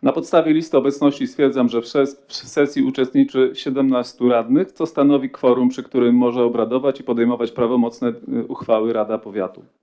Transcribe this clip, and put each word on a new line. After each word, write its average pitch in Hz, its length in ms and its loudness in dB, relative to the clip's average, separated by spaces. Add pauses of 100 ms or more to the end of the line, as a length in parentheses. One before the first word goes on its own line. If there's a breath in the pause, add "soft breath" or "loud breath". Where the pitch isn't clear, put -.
Na 135 80 2
podstawie 160 420 0
listy 160 240 0
obecności 139 500 0
stwierdzam, 127 420 2
że 117 120 -2
w 117 60 -10
ses-, 139 400 -2
w - 60 -20
sesji 143 500 -2
uczestniczy 131 720 0
siedemnastu 131 760 -2
radnych, 123 420 2
co - 140 -6
stanowi 143 440 2
kworum, 123 400 2
przy 127 140 -8
którym 120 320 2
może 123 280 2
obradować 120 560 0
i - 40 -16
podejmować 117 480 -2
prawomocne, 120 580 -2
y, 117 380 -8
uchwały 113 460 -2
Rada 110 240 -2
Powiatu. 101 480 -8 (180)